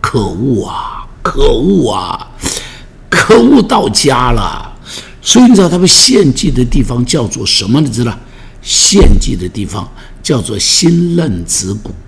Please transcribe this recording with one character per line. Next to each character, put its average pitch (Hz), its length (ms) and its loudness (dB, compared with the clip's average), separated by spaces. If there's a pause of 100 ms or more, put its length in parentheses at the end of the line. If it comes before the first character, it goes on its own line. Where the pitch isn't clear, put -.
可 110 260 -2
恶 104 400 -2
啊， - 400 -10 (160)
可 - 300 0
恶 117 380 0
啊， 92 400 -8 (800)
可 - 320 4
恶 247 220 4
到 208 260 0
家 123 420 0
了。 101 460 -4 (440)
所 - 220 4
以 247 40 8
你 233 80 6
知 196 60 6
道 180 80 4
他 165 80 0
们 180 120 2
献 185 440 4
祭 - 180 -2
的 123 140 2
地 123 180 2
方 123 220 0
叫 123 220 -2
做 98 180 -8
什 - 240 -4
么？ 131 120 2
你 143 100 0
知 117 140 -2
道 107 120 -4 (460)
献 - 560 4
祭 - 160 0
的 90 140 -6
地 101 180 -8
方 101 240 -10 (320)
叫 131 180 -2
做 98 180 -6
新 170 580 0
嫩 110 280 -2
子 92 300 -6
谷。 107 160 -12 (180)